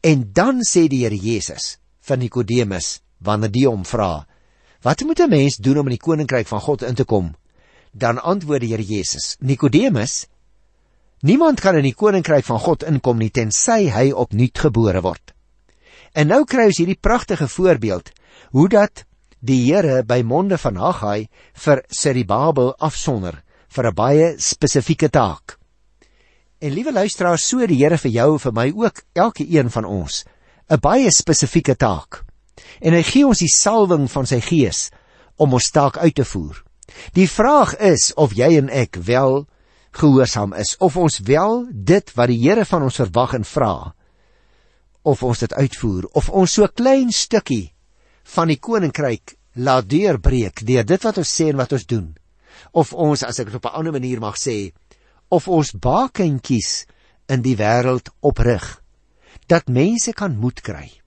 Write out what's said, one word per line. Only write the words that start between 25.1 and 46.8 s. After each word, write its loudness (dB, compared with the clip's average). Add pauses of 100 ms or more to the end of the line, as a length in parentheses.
En -4
liewe -4
luisteraars, 0
so 0
die 2
Here 4
vir -2
jou 4
en 0
vir -4
my 0
ook, -2 (100)
elke 0
een 2
van -4
ons, -6 (460)
'n 4
baie 4
spesifieke 0
taak. -4 (560)
En 2
hy 4
gee 4
ons 2
die 0
salwing 2
van -4
sy 0
gees -2 (460)
om 2
ons 0
taak 0
uit 2
te -2
voer. -10 (480)
Die 4
vraag 2
is 2
of 2
jy 4
en 2
ek -4
wel 0 (460)
gehoorsaam 2
is, -6
of 0
ons 0
wel 0
dit 0
wat 2
die 0
Here 2
van -2
ons -2
verwag -2
en -4
vra, -4 (1080)
of 0
ons -2
dit -4
uitvoer, -4
of 0
ons 2
so 4
klein 2